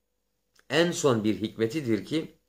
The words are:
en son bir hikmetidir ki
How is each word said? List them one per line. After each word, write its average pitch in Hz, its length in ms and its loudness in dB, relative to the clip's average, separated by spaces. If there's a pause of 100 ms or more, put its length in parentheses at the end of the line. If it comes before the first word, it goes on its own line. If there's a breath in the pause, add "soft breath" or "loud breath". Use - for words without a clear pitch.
(720)
en 170 200 4
son 123 340 2
bir 98 160 0
hikmetidir 110 640 -2
ki 160 300 -6 (140)